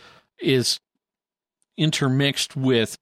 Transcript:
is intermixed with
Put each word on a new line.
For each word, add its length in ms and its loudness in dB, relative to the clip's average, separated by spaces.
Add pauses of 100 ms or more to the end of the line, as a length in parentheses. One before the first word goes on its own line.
(400)
is 400 0 (1000)
intermixed 760 0
with 460 0